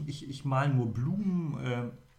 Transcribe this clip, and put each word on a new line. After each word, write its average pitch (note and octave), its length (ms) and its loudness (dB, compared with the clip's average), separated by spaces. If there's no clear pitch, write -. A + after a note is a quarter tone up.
ich, - 240 -8
ich - 140 -8
mal C3+ 280 2
nur A#2+ 220 4
Blumen.“ F3 680 0
Äh, A#2+ 260 -2